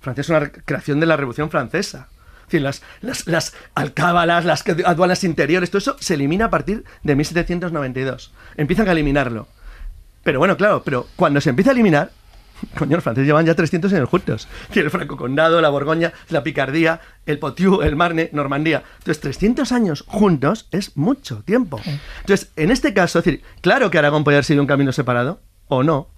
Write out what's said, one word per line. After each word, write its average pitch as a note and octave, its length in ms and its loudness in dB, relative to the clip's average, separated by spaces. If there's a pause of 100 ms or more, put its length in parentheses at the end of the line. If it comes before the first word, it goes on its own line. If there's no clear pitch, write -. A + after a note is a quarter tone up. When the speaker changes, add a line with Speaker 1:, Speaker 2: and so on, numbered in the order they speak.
Speaker 1:
Francia C3 220 -8
es C3+ 80 -8
una D#3 100 4
re-, D3 120 -6
creación - 480 -4
de E3 60 2
la D#3+ 120 2
Revolución C#3+ 320 -4
Francesa. D#3 580 -6 (320)
Es - 60 -20
decir, D#3 160 0
las, C3+ 200 -4 (200)
las, B3 240 -8
las E3 260 -2 (220)
alcábalas, E3+ 720 0
las D#3 160 0
que-, F3 240 -2
aduanas F3+ 360 2
interiores, F3 480 0
todo G3+ 80 -2
eso C4+ 220 -2
se - 140 -2
elimina D3+ 320 0
a - 40 -2
partir E3+ 340 -2 (180)
de D3 120 0
mil D3 120 0
setecientos E3+ 460 -4
noventa C3 280 -6
y C3 40 -4
dos. B2+ 280 -8 (240)
Empiezan F3 320 0
a F#3 40 2
eliminarlo. C#3 540 0 (800)
Pero C#3+ 140 2
bueno, F3 180 2
claro, F3+ 280 2
pero B2+ 220 -4 (100)
cuando C#3+ 240 2
se D3+ 100 0
empieza F#3+ 200 2
a C4+ 40 4
eliminar, F#3 360 4 (340)
<laughs> - 340 -14
coño, D3 180 0
los F3+ 80 -2
franceses C3+ 220 0
llevan D3+ 180 4
ya E3 100 4
trescientos E3+ 380 0
años D3 160 0
juntos. - 400 -2 (140)
Es - 60 -20
decir, F3 160 0
el D3 60 -2
Franco - 260 -6
Condado, D#3+ 440 2
la D#3 80 4
Borgoña, D#3 440 0 (180)
la D#3 120 -2
Picardía, D#3 580 0 (260)
el D3+ 120 -2
Poitou, E3+ 440 2
el D3+ 140 2
Marne, E3 360 0
Normandía. D3 520 -2 (140)
Entonces, - 220 -4
trescientos A3+ 520 -2
años G#3 340 -2
juntos F#3+ 640 2
es - 260 -6
mucho C3 480 -2
tiempo. F3+ 400 -2
Speaker 2:
Sí. C#3+ 140 -6 (220)
Speaker 1:
Entonces, - 360 0
en D#3+ 140 0
este C4+ 240 0
caso, F3 240 2
es E3 60 0
decir, C#3+ 180 0 (180)
claro G#3+ 300 2
que D#3+ 80 2
Aragón D3 260 2
podía C#3+ 140 4
haber C#3 60 2
sido C#3+ 180 2
un C3+ 60 0
camino C#3 240 2
separado, B2 480 -2 (280)
o C3 140 2
no. D3+ 360 0